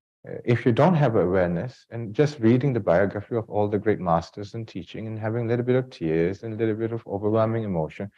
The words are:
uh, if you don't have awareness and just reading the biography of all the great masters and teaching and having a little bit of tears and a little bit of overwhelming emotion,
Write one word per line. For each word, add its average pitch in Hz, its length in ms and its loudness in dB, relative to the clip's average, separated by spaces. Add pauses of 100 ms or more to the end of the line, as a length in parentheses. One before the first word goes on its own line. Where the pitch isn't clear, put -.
(280)
uh, - 160 -12
if 120 220 2
you 123 60 4
don't 139 240 6
have 135 180 2
awareness 90 760 0
and 117 220 -10
just 147 280 0
reading 127 320 4
the 117 80 0
biography 98 560 0
of 110 120 -4
all 104 200 0
the 104 100 -2
great 95 220 0
masters 90 540 -2
and 113 120 -10
teaching - 400 -12
and 110 120 -8
having 110 260 -4
a 110 40 -4
little 120 160 0
bit 123 120 2
of 131 120 -2
tears 85 540 -2
and 113 100 -8
a 107 40 -8
little 110 180 0
bit 113 180 -4
of 113 140 -8
overwhelming 110 560 0
emotion, 92 560 -4